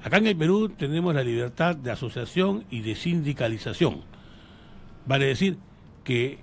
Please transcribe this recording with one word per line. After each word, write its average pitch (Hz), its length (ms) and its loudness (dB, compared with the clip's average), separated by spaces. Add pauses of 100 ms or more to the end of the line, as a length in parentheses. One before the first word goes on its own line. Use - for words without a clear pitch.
acá 160 160 4
en 220 100 6
el 202 80 2
Perú 190 340 4
tenemos 165 440 0
la 139 100 2
libertad 123 520 0
de 127 140 -6
asociación 170 800 -2
y 120 100 -6
de 107 140 -4
sindicalización. 131 1080 -2 (1000)
Vale 135 220 2
decir 156 320 2 (460)
que 127 380 0